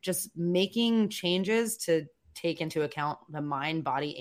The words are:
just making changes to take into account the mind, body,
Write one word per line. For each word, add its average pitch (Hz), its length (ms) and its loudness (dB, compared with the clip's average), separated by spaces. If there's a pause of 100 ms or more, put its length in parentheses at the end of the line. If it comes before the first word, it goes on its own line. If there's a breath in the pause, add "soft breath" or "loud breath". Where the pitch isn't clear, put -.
just - 360 -2
making 202 720 2
changes 208 680 0
to 160 280 2 (280)
take 170 280 -2
into 156 220 0
account 147 360 -4 (100)
the 151 120 -8
mind, 147 420 -2
body, 143 380 -2